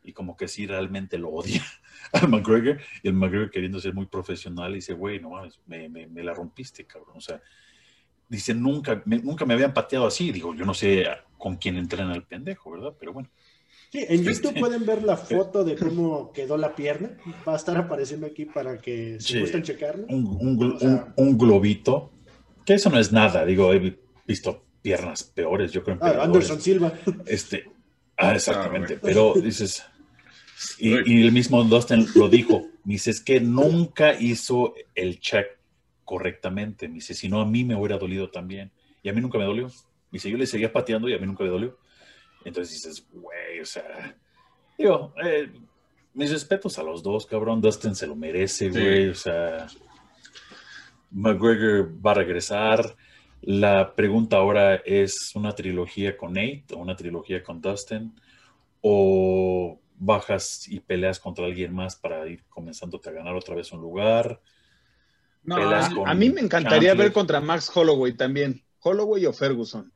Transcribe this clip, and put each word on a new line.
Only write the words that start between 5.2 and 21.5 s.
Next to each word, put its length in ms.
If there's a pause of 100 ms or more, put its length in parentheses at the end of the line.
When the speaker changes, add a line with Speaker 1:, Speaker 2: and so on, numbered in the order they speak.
Speaker 1:
no 80
mames, 380
me, 240
me, 160
me 180
la 80
rompiste, 540
cabrón". 320
O 20
sea, 220 (880)
dice, 240
"Nunca 500
me, 140
nunca 260
me 80
habían 220
pateado 320
así". 260
Digo, 220
yo 100
no 80
sé 320 (320)
con 200
quién 200
entrena 380
el 80
pendejo, 480
¿verdad? 280
Pero 140
bueno. 160 (640)
Speaker 2:
Sí, 160
en 140
Speaker 1:
Este 140
Speaker 2:
YouTube 260
pueden 240
ver 180
la 140
Speaker 1:
<laughs> 0
Speaker 2:
foto 480
de 100
cómo 560
quedó 280
la 180
pierna. 400 (320)
Va 60
a 20
estar 220
apareciendo 480
aquí 180
para 320
que 420
si 140
Speaker 1:
Sí. 80
Speaker 2:
gustan 220
checarlo. 460
Speaker 1:
Un, 180 (120)
un 200
glo-, 180
Speaker 2:
O 20
sea 380
Speaker 1:
un, 120
un 100
globito, 760 (540)